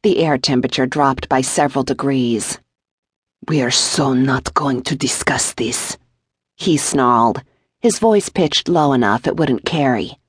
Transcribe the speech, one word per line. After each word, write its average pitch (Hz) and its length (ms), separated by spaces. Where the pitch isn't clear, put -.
The 196 160
air 156 180
temperature 127 480
dropped 135 440
by 131 120
several 139 420
degrees. 127 760
"We're 131 240
so - 420
not 127 400
going 135 300
to - 120
discuss - 580
this," - 440
he 165 220
snarled, 123 640
his 233 200
voice 208 300
pitched - 380
low 156 260
enough 117 340
it - 100
wouldn't 143 280
carry. 131 640